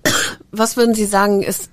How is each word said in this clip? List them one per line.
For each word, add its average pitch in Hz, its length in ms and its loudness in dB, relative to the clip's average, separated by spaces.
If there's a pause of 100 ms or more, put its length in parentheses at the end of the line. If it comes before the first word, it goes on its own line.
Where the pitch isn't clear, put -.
(520)
Was 220 260 -2
würden 233 180 4
Sie 214 100 0
sagen, 202 380 2
ist - 300 -6